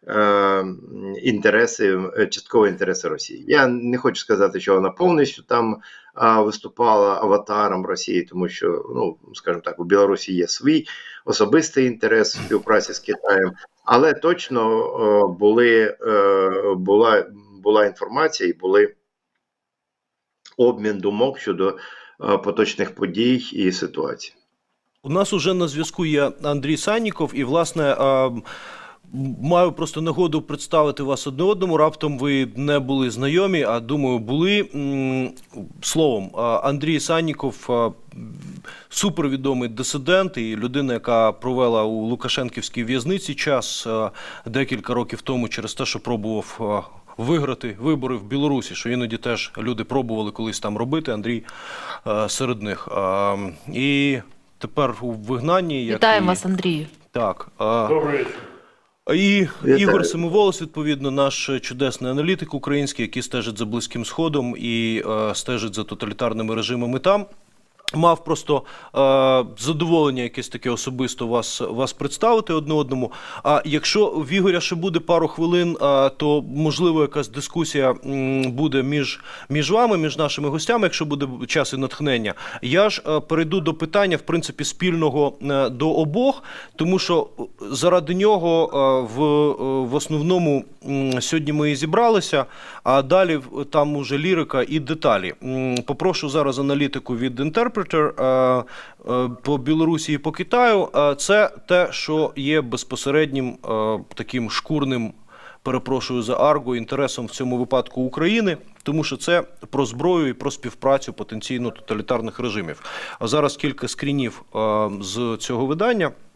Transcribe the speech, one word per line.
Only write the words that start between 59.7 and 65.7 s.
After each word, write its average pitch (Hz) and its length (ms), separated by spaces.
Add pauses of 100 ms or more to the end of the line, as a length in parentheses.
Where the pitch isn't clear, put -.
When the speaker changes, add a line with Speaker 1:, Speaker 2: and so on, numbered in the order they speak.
Speaker 2:
Ігор 196 280
Самоволос, 175 560
відповідно, 147 500
наш 139 380 (120)
чудесний 127 500
аналітик 156 420
український, 139 520
який 123 160
стежить 113 360
за 117 80
Близьким 113 400
Сходом 147 520
і, 113 520
е, 107 260
стежить 110 400